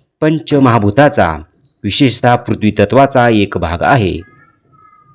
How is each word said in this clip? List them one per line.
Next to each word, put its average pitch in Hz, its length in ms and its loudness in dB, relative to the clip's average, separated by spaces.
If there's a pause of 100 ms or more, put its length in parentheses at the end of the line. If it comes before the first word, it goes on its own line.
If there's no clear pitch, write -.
(220)
पंचमहाभूताचा, 131 1160 0 (460)
विशेषतः 120 520 0
पृथ्वी 107 360 -2
तत्वाचा 120 580 2
एक 104 280 0
भाग 85 240 -6
आहे. 90 360 0 (960)